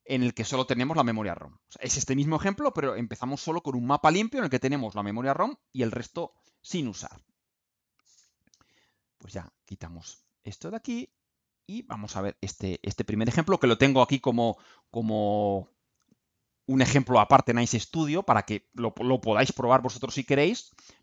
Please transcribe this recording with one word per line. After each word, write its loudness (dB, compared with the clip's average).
en 0
el 0
que -6
solo -2
tenemos -2
la 2
memoria -4
rom. -16
O -20
sea, -20
es -4
este -2
mismo 0
ejemplo, -2
pero -2
empezamos -6
solo -4
con -4
un -2
mapa 4
limpio 0
en 0
el -2
que 2
tenemos -2
la -2
memoria -2
rom -2
y -2
el 0
resto -10
sin -4
usar. -12
Pues -20
ya -12
quitamos -18
esto -14
de -10
aquí -10
y -12
vamos -12
a -6
ver -6
este, -6
este -4
primer -2
ejemplo, 0
que 4
lo 4
tengo 6
aquí 2
como, 0
como 0
un 4
ejemplo 4
aparte 6
en 2
Ice 0
Studio -2
para 2
que -8
lo, -4
lo 0
podáis 2
probar 2
vosotros -6
si -4
queréis. 0